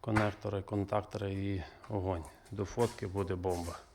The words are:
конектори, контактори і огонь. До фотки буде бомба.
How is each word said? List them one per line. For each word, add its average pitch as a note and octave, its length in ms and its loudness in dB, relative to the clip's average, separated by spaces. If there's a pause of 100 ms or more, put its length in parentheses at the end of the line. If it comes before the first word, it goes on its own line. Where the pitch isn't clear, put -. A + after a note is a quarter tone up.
конектори, G#2 600 2
контактори G2+ 720 0
і G2 300 0 (260)
огонь. F#2 340 0 (280)
До G2+ 140 -2
фотки A2+ 420 0
буде F#2+ 280 0
бомба. F2 440 0 (160)